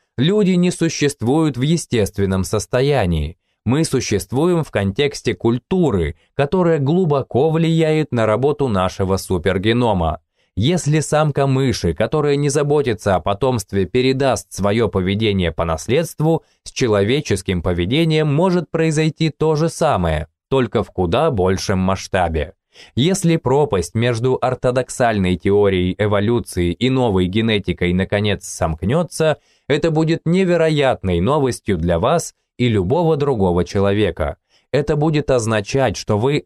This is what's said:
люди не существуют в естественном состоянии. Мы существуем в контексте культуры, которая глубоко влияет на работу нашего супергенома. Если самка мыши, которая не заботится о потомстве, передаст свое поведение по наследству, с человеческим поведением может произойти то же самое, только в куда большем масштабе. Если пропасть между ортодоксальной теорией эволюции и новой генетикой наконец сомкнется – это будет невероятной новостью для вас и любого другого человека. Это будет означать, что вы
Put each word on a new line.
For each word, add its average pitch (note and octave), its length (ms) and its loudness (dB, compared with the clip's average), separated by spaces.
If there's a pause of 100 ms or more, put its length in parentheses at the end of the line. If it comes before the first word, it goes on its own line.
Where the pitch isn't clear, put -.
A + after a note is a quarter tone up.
(180)
люди F#3+ 340 2
не F3+ 200 2
существуют D3 840 0
в A#2+ 40 -4
естественном G2+ 840 0
состоянии. G#2 920 -2 (260)
Мы C#3+ 220 0
существуем C#3+ 760 -2
в - 80 -10
контексте C#3 640 -2
культуры, C3 800 0 (180)
которая E3 460 0
глубоко D3 720 0
влияет D#3+ 600 2
на A2+ 140 0
работу C3 420 0
нашего F#2+ 500 0
супергенома. F#2 1040 0 (340)
Если D3+ 440 0
самка D3 460 0
мыши, C3 480 0
которая C#3+ 440 0
не D3 120 0
заботится C#3 640 0
о F2+ 40 0
потомстве, G2+ 680 -2
передаст B2+ 640 0
свое G2+ 380 0
поведение G2 600 0
по F2 120 -6
наследству, D3 800 -2 (200)
с - 80 -20
человеческим G#2 880 0
поведением C#3+ 720 0
может F3 380 0
произойти D#3+ 580 0
то D#3 260 0
же D#3 140 0
самое, F2 580 -2 (220)
только B2 340 0
в - 80 -10
куда A2+ 400 0
большем F#2+ 480 0
масштабе. F#2 760 -2 (380)
Если E3 440 0
пропасть C3+ 580 0
между A#2+ 460 0
ортодоксальной A#2+ 960 0
теорией G2 600 2
эволюции G2+ 760 0
и B2 160 0
новой A2+ 380 2
генетикой F#2+ 640 -2
наконец G2+ 520 -2
сомкнется – C#3 920 -2 (320)
это D#3 220 0
будет D#3+ 340 0
невероятной D#3+ 960 2
новостью B2 560 0
для E2+ 220 0
вас D3+ 340 0 (240)
и B2 100 0
любого B2+ 480 2
другого G2 480 2
человека. G2+ 720 0 (360)
Это D3 240 0
будет D3 340 0
означать, A2+ 640 0
что - 220 -2
вы C#3 280 0